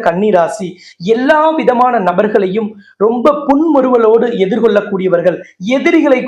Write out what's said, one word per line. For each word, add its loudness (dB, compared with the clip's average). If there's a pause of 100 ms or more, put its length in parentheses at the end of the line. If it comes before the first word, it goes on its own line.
கன்னி 0
ராசி -2 (460)
எல்லா 2 (180)
விதமான 0 (100)
நபர்களையும் -2 (360)
ரொம்ப 2 (140)
புன்முறுவலோடு 2 (180)
எதிர்கொள்ளக்கூடியவர்கள், 0 (380)
எதிரிகளை 2